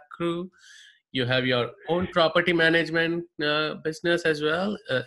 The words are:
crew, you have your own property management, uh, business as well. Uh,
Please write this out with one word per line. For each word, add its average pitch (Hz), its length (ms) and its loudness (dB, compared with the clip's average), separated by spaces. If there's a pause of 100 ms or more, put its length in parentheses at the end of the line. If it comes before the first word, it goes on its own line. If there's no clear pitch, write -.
(120)
crew, 170 360 -4 (640)
you 131 160 -2
have 127 180 0
your 120 260 0 (180)
own 180 240 0
property 175 400 2
management, 165 720 2 (200)
uh, 151 380 -2
business 170 400 -2
as 156 200 0
well. 175 340 0 (120)
Uh, 127 180 0